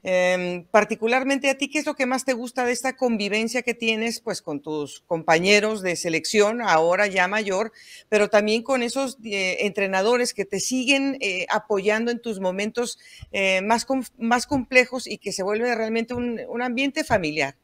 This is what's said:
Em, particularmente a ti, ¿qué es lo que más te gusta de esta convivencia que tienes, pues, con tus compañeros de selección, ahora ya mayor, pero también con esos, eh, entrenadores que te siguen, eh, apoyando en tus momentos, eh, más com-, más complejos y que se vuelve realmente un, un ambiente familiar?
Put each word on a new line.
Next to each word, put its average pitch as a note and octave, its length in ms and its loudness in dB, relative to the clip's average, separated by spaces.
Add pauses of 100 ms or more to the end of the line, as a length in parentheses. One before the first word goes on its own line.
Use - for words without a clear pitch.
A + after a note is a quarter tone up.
Em, F3+ 600 0
particularmente C4 840 2
a C4+ 80 0
ti, C4+ 140 -6
¿qué D#4 80 -2
es D4+ 80 -4
lo D4 80 -4
que C4+ 100 -2
más B3+ 200 -2
te C4 80 0
gusta B3 300 -4
de B3 100 0
esta B3+ 220 -4
convivencia A3+ 680 -2
que A#3 100 -2
tienes, A3+ 460 -2
pues, - 240 -8
con C#3+ 180 -8
tus D3+ 460 -8
compañeros F#3+ 720 2
de F3 140 -2
selección, G3+ 680 0
ahora F3+ 460 4
ya F#3 200 2
mayor, G3+ 440 -2 (360)
pero G#3 220 4
también G#3+ 320 4
con B3+ 220 0
esos, B3+ 400 -4
eh, G3 420 -2
entrenadores G3+ 680 0
que G3 100 -2
te G3 140 -4
siguen, C4+ 600 0
eh, F#3 280 -2
apoyando G#3+ 600 0
en A#3+ 100 -4
tus G#3+ 180 -6
momentos, G#3 600 -4 (320)
eh, F#3+ 320 0
más A3+ 220 2
com-, C4 180 0 (160)
más A#3 260 0
complejos B3+ 640 2
y G#3+ 100 -6
que G3 140 -6
se G3 100 -6
vuelve A3 320 0
realmente A3+ 400 -2
un, A#3+ 340 -4
un A#3 140 -6
ambiente C4+ 420 -2
familiar? D3+ 600 0